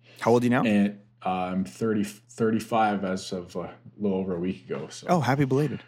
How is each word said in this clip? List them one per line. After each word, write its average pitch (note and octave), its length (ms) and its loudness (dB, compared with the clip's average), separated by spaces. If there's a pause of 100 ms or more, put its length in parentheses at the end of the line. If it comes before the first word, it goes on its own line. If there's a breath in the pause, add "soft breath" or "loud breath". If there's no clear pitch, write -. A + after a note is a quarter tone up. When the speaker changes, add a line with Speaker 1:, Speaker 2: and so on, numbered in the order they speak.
(200 soft breath)
Speaker 1:
How A2+ 120 4
old A#2+ 100 6
are A#2+ 40 2
you A#2+ 40 4
now? B2 140 2
Speaker 2:
And, G#2 340 2 (260)
uh, F#2 40 -2
I'm F#2 360 -2
thirty, G#2 400 -2
thirty-five A2 1000 0
as F#2 280 -4
of F2 220 -10
a E2+ 180 -8 (260)
little G2+ 200 0
over F#2+ 160 -2
a E2+ 60 -4
week F#2 240 -4
ago. C#2 260 -8
So. - 200 -14
Speaker 1:
Oh, F3 100 4
happy C3 240 2
belated. C3+ 440 0